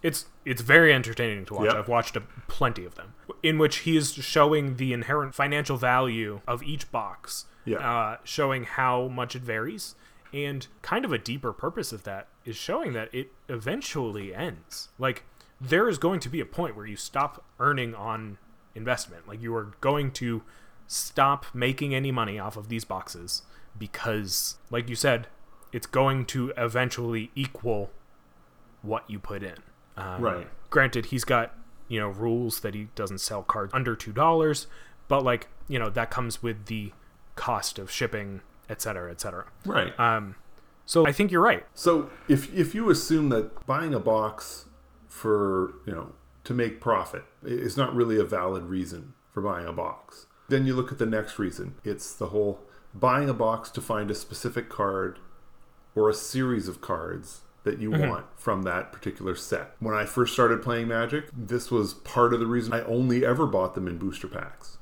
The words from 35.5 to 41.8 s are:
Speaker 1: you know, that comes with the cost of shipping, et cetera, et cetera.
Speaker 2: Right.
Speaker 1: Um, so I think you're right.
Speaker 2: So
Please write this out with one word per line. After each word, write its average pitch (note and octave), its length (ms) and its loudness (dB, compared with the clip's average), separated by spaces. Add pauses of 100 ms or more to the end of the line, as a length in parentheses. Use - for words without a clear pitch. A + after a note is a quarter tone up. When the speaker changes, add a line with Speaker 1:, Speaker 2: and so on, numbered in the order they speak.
Speaker 1:
you C3+ 120 -2
know, A2 100 0
that A2+ 220 0
comes A#2+ 300 -2
with G#2+ 240 -4
the G#2+ 260 -6 (440)
cost - 440 -2
of F#2+ 120 -10
shipping, G2+ 500 -4 (280)
et G#2+ 120 -8
cetera, F2+ 300 -6
et F2 100 -12
cetera. F#2 240 -8 (200)
Speaker 2:
Right. A#2 340 0
Speaker 1:
Um, A2 360 2 (500)
so E3 200 6
I D3 60 6
think G3 200 2
you're F3 100 6
right. A3 320 6
Speaker 2:
So E3+ 360 4 (180)